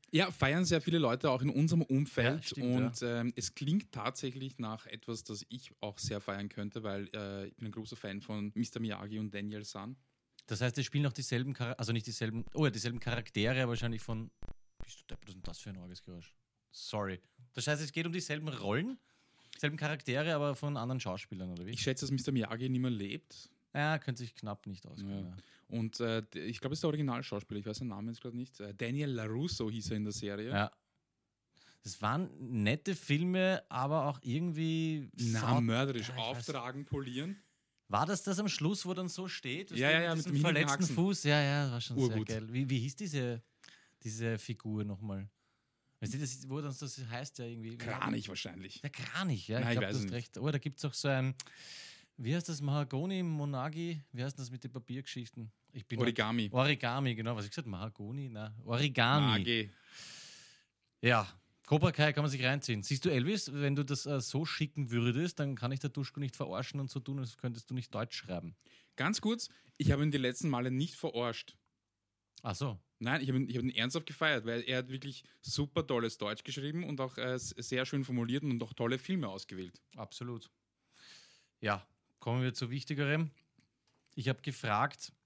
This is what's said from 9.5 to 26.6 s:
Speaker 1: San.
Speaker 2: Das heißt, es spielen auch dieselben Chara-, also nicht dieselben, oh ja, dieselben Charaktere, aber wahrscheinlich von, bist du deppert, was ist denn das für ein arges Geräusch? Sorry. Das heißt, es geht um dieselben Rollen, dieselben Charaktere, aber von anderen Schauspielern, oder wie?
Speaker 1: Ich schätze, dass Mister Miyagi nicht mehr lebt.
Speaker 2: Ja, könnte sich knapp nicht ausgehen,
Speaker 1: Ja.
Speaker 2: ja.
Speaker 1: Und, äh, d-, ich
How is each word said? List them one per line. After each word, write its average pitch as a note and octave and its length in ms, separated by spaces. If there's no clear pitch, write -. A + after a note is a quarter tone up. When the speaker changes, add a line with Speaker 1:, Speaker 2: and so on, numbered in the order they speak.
Speaker 1:
San. G#2+ 320
Speaker 2:
Das A2 140
heißt, B2 180
es C3+ 80
spielen D3 200
auch C3 60
dieselben C3 420
Chara-, B2 240
also A2+ 140
nicht A2+ 140
dieselben, A2 380
oh D#3 100
ja, C3+ 60
dieselben A#2+ 300
Charaktere, A#2 640
aber A#2+ 80
wahrscheinlich A#2 320
von, A2+ 280
bist - 160
du - 60
deppert, - 200
was - 40
ist F#2 60
denn F2+ 60
das - 160
für - 120
ein F#2 80
arges F2+ 260
Geräusch? F2 280
Sorry. G2 500
Das C3 120
heißt, D3 160
es D3 80
geht E3 160
um E3+ 60
dieselben D#3 360
Rollen, C#3+ 500
dieselben D3+ 240
Charaktere, D3+ 560
aber C#3+ 200
von C#3+ 220
anderen B2 240
Schauspielern, F#2 500
oder F2 160
wie? G#2+ 60
Speaker 1:
Ich A#2+ 100
schätze, C3+ 220
dass C3+ 80
Mister C3 180
Miyagi A#2+ 380
nicht B2+ 120
mehr B2+ 100
lebt. - 600
Speaker 2:
Ja, D3+ 240
könnte B2 220
sich A#2 140
knapp G#2+ 320
nicht G2 200
ausgehen, G2 240
Speaker 1:
Ja. G2 100
Speaker 2:
ja. F#2 60
Speaker 1:
Und, A2 300
äh, A2+ 240
d-, E2 220
ich A2+ 160